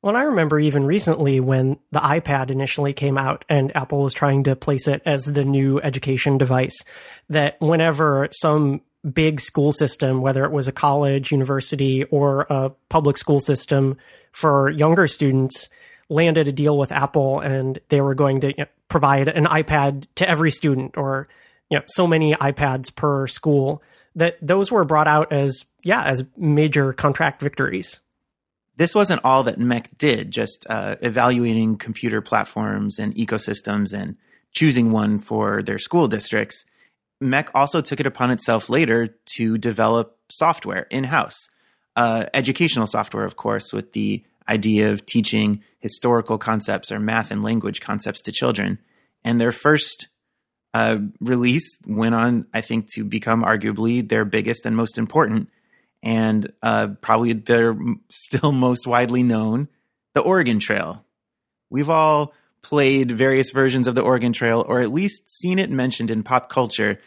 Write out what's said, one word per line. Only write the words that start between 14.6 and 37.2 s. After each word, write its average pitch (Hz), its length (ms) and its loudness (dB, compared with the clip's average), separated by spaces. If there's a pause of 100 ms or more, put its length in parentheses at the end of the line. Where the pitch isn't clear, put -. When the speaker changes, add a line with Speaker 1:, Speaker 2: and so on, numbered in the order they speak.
Speaker 1:
younger 156 380 4
students, 131 640 0 (400)
landed 160 380 2
a 139 40 -4
deal 147 240 2
with 139 160 0
Apple 139 480 0
and 135 480 -4
they 139 140 2
were 139 120 0
going 135 260 2
to, 139 80 0
you 139 100 -4
know, - 80 -4 (220)
provide 139 400 4
an 156 180 2
iPad 147 600 0 (100)
to 180 120 0
every 160 220 2
student 135 480 0
or, 135 280 -4 (440)
you 139 80 0
know, - 80 -4
so 180 200 2
many 156 280 4
iPads 139 600 -2
per 139 320 -2
school, 143 560 0 (340)
that 170 260 0
those 190 280 2
were 208 140 2
brought 151 240 2
out 151 240 2
as, 139 320 0 (180)
yeah, 208 220 0
as 131 220 -2 (100)
major 147 560 2
contract 143 480 0
victories. - 600 -6 (760)
Speaker 2:
This 165 180 2
wasn't 196 300 2
all 131 200 4
that 117 140 -2
mec 120 400 -2
did, 110 340 0
just, - 360 -4
uh, 104 320 -6
evaluating 117 760 0
computer 107 440 -6
platforms 104 800 -4
and 104 160 -6
ecosystems 104 760 -4
and 101 240 -10 (360)
choosing 123 380 2
one 107 280 0
for 104 440 -4
their 104 160 -6
school 170 300 0
districts. 107 560 -4 (560)